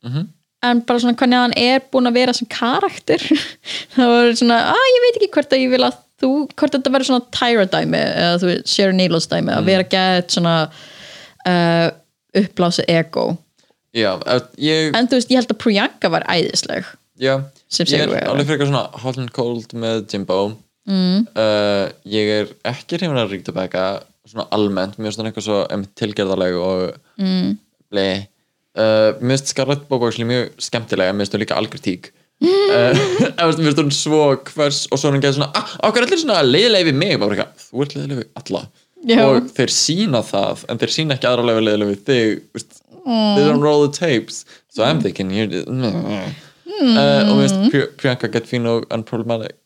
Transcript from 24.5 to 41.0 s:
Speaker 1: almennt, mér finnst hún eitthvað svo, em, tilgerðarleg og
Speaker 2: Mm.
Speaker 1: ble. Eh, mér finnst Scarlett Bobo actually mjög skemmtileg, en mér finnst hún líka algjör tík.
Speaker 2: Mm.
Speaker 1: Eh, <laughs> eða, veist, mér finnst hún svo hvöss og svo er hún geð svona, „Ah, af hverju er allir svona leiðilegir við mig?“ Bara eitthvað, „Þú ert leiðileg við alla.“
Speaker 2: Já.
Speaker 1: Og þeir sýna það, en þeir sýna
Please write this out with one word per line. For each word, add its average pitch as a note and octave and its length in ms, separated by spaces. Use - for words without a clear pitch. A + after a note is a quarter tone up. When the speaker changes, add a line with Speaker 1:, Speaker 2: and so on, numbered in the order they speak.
Speaker 1:
almennt, G2+ 440
mér A2 140
finnst G2+ 80
hún A2 140
eitthvað G#2+ 100
svo, G2+ 300
em, G2+ 120
tilgerðarleg F#2+ 640
og F#2 340
Speaker 2:
Mm. F#3+ 400
Speaker 1:
ble. G2 360
Eh, A2 440
mér B2+ 160
finnst C#3 120
Scarlett C#3+ 400
Bobo B2 180
actually A#2 260
mjög B2 240
skemmtileg, G2 520
en G2+ 100
mér G2+ 80
finnst G2 80
hún G#2 100
líka - 140
algjör A2 220
tík. - 300
Speaker 2:
Mm. G4 300
Speaker 1:
Eh, B2 240
<laughs> F#4 420
eða, E3+ 140
veist, D#3 80
mér D3+ 160
finnst D#3+ 80
hún C#3+ 100
svo D3+ 520
hvöss C#3+ 480
og C3+ 60
svo D3+ 100
er C#3 100
hún - 20
geð C#3 140
svona, C#3+ 200
„Ah, G#3+ 120
af G#3+ 100
hverju A#3+ 100
er B3 40
allir F4+ 180
svona G3+ 220
leiðilegir F#3+ 460
við - 20
mig?“ E3 240
Bara G#2 160
eitthvað, G2+ 240
„Þú - 240
ert C#3+ 140
leiðileg C#3+ 260
við - 140
alla.“ - 320
Speaker 2:
Já. A3+ 200
Speaker 1:
Og C3 240
þeir B2+ 180
sýna D#3+ 540
það, G2+ 460
en A#2 100
þeir A#2+ 160
sýna D#3 240